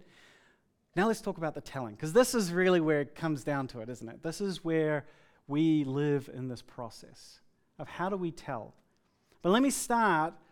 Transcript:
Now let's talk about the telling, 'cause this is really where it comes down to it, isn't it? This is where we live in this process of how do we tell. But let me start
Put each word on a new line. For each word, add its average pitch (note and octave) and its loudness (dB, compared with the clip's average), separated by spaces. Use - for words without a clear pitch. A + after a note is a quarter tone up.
Now F3+ 2
let's A3 -2
talk G3 -6
about D#3+ -4
the C#3+ -10
telling, A#2 -10
'cause D#3 -6
this B3 6
is G3 0
really F3+ 4
where D#3 4
it C#3+ -4
comes D3+ -2
down C#3 -2
to A#2+ -12
it, A2+ -10
isn't A2+ -12
it? B2 -18
This E3 -6
is G3 -4
where D#3 0
we D3+ 4
live C#3 0
in B2+ -8
this A#2+ -10
process - -16
of D3+ -10
how F3+ -4
do G3+ -4
we F3+ -4
tell. - -10
But E3+ 4
let A#3 6
me C#4 4
start F#3 2